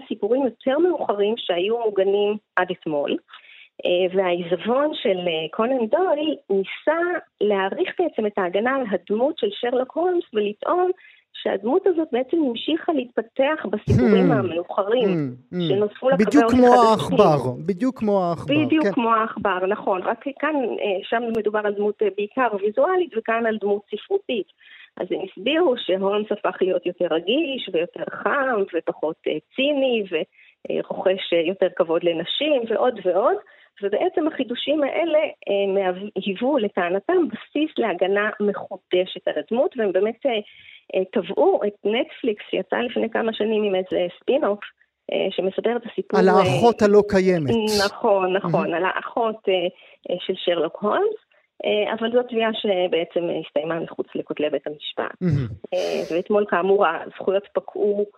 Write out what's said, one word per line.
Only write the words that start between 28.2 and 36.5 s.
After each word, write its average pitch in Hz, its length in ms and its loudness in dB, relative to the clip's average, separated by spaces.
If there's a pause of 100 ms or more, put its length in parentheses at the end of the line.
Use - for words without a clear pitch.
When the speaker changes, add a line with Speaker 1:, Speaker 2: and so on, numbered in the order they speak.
Speaker 1:
ופחות, 165 420 -4 (120)
אה, 151 100 -2 (180)
ציני 262 540 0
ורוכש, - 1200 -4
אה, 170 60 4
יותר 180 380 0
כבוד 170 280 2
לנשים 226 640 0
ועוד 220 360 0
ועוד, 208 320 2 (460)
ובעצם 311 460 0
החידושים 277 540 -2
האלה, 302 360 0
אה, 202 560 -2
מהו-, 190 420 -2
היוו 220 420 0